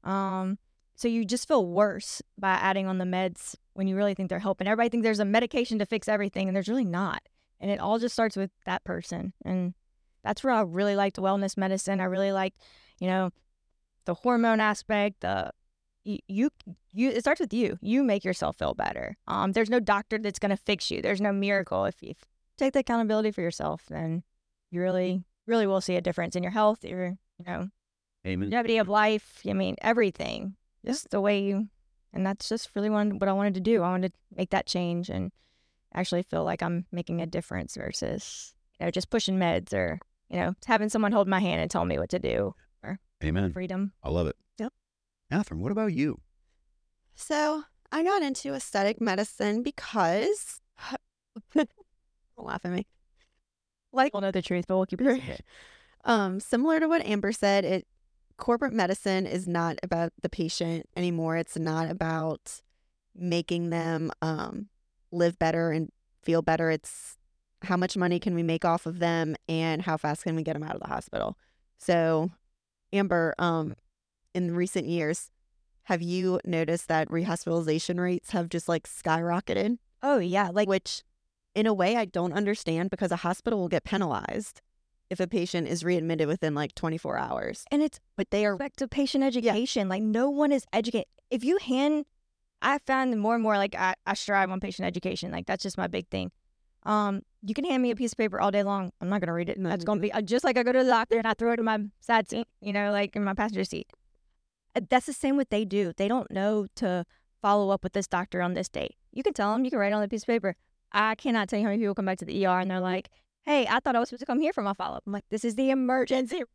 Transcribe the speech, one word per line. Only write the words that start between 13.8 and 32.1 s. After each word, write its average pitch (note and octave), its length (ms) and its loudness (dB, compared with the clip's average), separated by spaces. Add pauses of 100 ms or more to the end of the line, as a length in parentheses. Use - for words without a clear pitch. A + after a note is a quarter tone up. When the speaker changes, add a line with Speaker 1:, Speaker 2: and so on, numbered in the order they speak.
Speaker 1:
the F3 80 -2
hormone A#3 480 4
aspect, G#3 600 0
the, - 300 -2 (540)
y-, G3+ 140 -6 (100)
you, A3 220 2 (420)
you, A#3 160 2
it A#3+ 120 0
starts C#4+ 200 2
with A#3 140 -2
you. A#3 260 0
You A#3+ 220 2
make G#3 200 2
yourself - 360 -2
feel C#2+ 160 0
better. - 420 -4 (100)
Um, G3 260 0
there's A3 180 2
no B3 100 4
doctor G#3 380 0
that's G#3 200 -4
gonna G3+ 200 0
fix - 320 -2
you. - 100 -4
There's G3+ 220 0
no G3+ 100 2
miracle. G3 540 0
If - 160 -6
you - 100 -14 (460)
take C4+ 160 2
the C#4 60 4
accountability A3 500 2
for G#3 100 -8
yourself, E3 480 -4
then D#3+ 340 -4 (480)
you F3 120 -4
really, F#3 420 0 (220)
really A3+ 200 4
will F#3+ 140 2
see F3+ 160 0
a E3+ 60 0
difference F3 340 -2
in F3+ 60 -2
your F3+ 100 -4
health, G#3+ 320 2
your, F#3 320 -6 (220)
you F3 80 -20
know, F3+ 240 -6 (560)
Speaker 2:
Amen. F#2 240 -2
Speaker 1:
longevity A#3 260 2
of G#3 120 2
life. G#3+ 600 2
I G3+ 60 -2
mean, F#3+ 260 0
everything. G3 760 0 (280)
Just - 260 -6
the G#3 100 2
way G3+ 220 2
you, G3+ 260 0 (460)